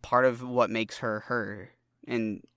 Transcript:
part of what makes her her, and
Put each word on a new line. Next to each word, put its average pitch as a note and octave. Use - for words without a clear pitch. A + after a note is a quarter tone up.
part B2
of B2
what B2
makes A2
her G#2+
her, G#2
and A2